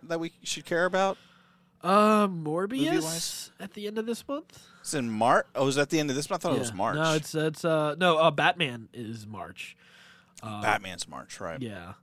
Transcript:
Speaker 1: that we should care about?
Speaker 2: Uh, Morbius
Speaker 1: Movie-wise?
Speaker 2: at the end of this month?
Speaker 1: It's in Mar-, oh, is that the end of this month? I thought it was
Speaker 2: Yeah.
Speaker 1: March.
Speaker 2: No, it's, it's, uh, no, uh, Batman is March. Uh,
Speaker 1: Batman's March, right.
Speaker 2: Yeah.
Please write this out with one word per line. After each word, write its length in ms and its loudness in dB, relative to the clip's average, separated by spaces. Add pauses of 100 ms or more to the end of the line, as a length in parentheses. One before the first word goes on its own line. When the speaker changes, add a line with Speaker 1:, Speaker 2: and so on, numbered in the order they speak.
Speaker 1:
that 160 -4
we 120 -8 (100)
should 220 -8
care 220 2
about? 320 0 (640)
Speaker 2:
Uh, 440 6
Morbius 600 -2
Speaker 1:
Movie-wise? 640 -2 (100)
Speaker 2:
at 140 -14
the 120 -8
end 120 -8
of 80 -4
this 200 -6
month? 320 -8 (220)
Speaker 1:
It's 140 -8
in 160 -2
Mar-, 440 4
oh, 140 2
is 80 0
that 140 4
the 100 4
end 100 0
of 60 -2
this 120 -4
month? 160 -2
I 40 0
thought 80 2
it 40 0
was 100 -4
Speaker 2:
Yeah. 60 -10
Speaker 1:
March. 200 0
Speaker 2:
No, 180 2
it's, 200 -2
it's, 300 -2
uh, 340 2
no, 200 4
uh, 140 6
Batman 600 0
is 340 -10
March. 500 -14 (640)
Uh, 200 -8
Speaker 1:
Batman's 440 -2
March, 320 -14
right. 240 -8
Speaker 2:
Yeah. 300 -10 (100)